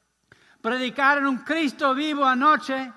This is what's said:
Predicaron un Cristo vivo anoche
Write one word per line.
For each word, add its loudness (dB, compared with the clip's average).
Predicaron 0
un 0
Cristo -2
vivo -2
anoche 0